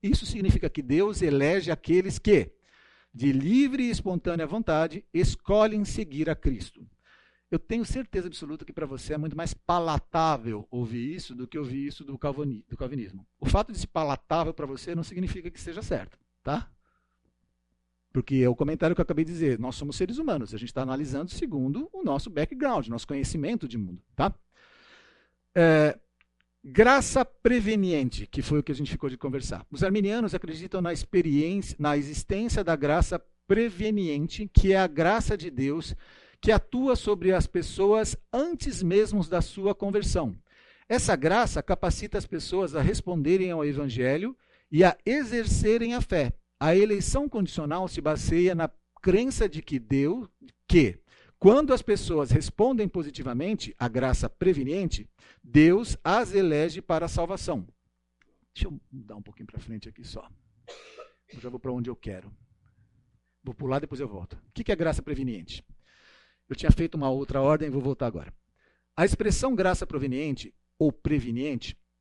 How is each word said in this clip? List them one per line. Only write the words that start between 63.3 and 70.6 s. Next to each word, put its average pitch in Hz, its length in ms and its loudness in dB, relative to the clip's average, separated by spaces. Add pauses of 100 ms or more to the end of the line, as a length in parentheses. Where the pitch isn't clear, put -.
Vou 127 120 -10
pular, 135 240 -2
depois 143 200 -10
eu 139 80 -6
volto. 95 260 -12
O - 200 -20
que - 100 -8
que - 80 -2
é 196 40 4
graça 165 260 0
preveniente? 127 640 -8 (840)
Eu 135 80 -8
tinha - 160 -4
feito 165 240 -6
uma 139 140 -4
outra 135 320 -6
ordem, 151 280 -2
vou 135 120 -6
voltar 127 240 -8
agora. 87 260 -10 (640)
A 160 80 0
expressão 214 520 0
graça 185 320 0
proveniente, 139 640 -6 (240)